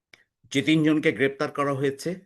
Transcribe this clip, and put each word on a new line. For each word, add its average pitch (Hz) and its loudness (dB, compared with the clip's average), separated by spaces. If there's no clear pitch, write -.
যে 139 0
তিনজনকে 156 2
গ্রেপ্তার 135 -2
করা 143 -2
হয়েছে, 135 -4